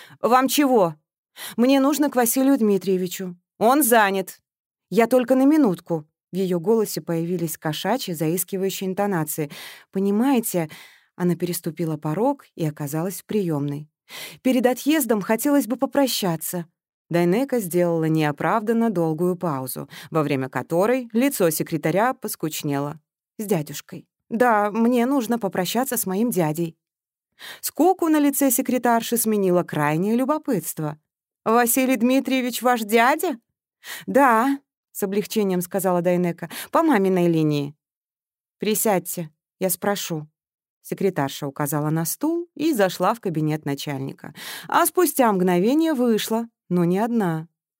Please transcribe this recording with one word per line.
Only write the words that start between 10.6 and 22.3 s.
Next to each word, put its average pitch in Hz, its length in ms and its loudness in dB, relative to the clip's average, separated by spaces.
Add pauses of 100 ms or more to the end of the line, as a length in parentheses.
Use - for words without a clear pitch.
она 175 200 0
переступила 170 640 -6
порог 196 560 -2
и 165 120 -4
оказалась 156 540 -6
в - 60 -20
приёмной. 151 640 -4 (500)
«Перед 254 240 2
отъездом 247 560 2
хотелось 233 460 2
бы 233 100 -4
попрощаться». 190 880 -2 (460)
Дайнека 185 500 2
сделала 170 440 0
неоправданно 170 840 0
долгую 175 480 0
паузу, 143 540 -6 (200)
во 156 120 2
время 139 260 -2
которой 214 640 0
лицо 233 380 2
секретаря 165 640 -2
поскучнело. 147 840 -6 (360)